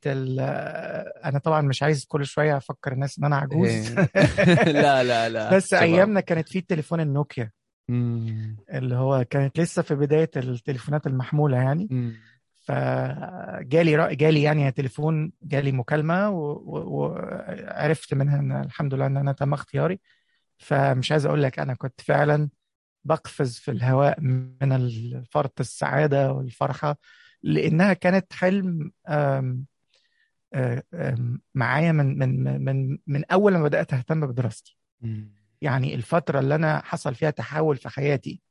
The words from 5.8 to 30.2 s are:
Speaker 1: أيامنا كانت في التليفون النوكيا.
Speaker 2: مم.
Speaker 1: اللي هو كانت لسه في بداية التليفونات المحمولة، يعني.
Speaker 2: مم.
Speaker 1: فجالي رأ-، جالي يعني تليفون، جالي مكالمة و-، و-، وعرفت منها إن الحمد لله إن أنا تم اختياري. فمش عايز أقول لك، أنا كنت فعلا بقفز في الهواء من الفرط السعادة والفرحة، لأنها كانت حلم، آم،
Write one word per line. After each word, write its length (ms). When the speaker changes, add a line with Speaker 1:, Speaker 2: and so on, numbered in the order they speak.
Speaker 1:
أيامنا 360
كانت 300
في 100
التليفون 400
النوكيا. 520
Speaker 2:
مم. 680
Speaker 1:
اللي 220
هو 340
كانت 300
لسه 220
في 140
بداية 400
التليفونات 720
المحمولة، 500
يعني. 340
Speaker 2:
مم. 240
Speaker 1:
فجالي 1300
رأ-، 180
جالي 300
يعني 280
تليفون، 600
جالي 280
مكالمة 580
و-، 220
و-، 360
وعرفت 1300
منها 260
إن 120
الحمد 420
لله 120
إن 120
أنا 140
تم 220
اختياري. 460
فمش 540
عايز 140
أقول 180
لك، 160
أنا 140
كنت 280
فعلا 480
بقفز 540
في 140
الهواء 500
من 520
الفرط 840
السعادة 720
والفرحة، 680
لأنها 500
كانت 400
حلم، 580
آم، 580